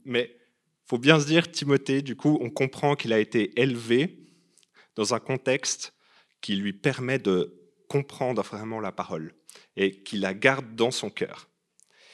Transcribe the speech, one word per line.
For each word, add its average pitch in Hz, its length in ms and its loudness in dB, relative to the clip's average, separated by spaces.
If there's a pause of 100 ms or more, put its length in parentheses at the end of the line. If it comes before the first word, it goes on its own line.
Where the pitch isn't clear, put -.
Mais 120 320 -2 (480)
faut 120 140 -2
bien 151 200 8
se 143 60 0
dire, 165 260 2
Timothée, 139 520 0
du 127 120 -8
coup, 151 260 2
on 120 100 -4
comprend 143 440 0
qu'il 113 180 -2
a 110 60 6
été 107 400 0
élevé 120 680 0 (680)
dans 110 200 0
un 110 40 -4
contexte - 760 -4 (460)
qui 104 140 -4
lui 98 180 -4
permet 131 440 -2
de 92 380 0 (320)
comprendre 127 560 -2
vraiment 110 360 -8
la 98 120 -6
parole 85 420 -8 (420)
et 95 280 0
qui 107 140 -8
la 95 160 -2
garde 123 420 0
dans 117 160 2
son 107 180 -6
cœur. - 400 -8 (640)